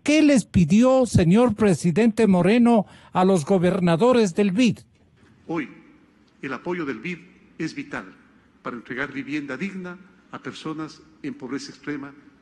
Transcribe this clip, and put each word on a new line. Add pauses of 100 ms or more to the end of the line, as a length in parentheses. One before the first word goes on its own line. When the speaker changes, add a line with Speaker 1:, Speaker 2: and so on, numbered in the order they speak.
Speaker 1:
¿Qué
les
pidió,
señor
presidente
Moreno, (280)
a
los
gobernadores
del
bid? (640)
Speaker 2:
Hoy, (720)
el
apoyo
del
bid (360)
es
vital (580)
para
entregar
vivienda
digna (340)
a
personas (220)
en
pobreza
extrema (300)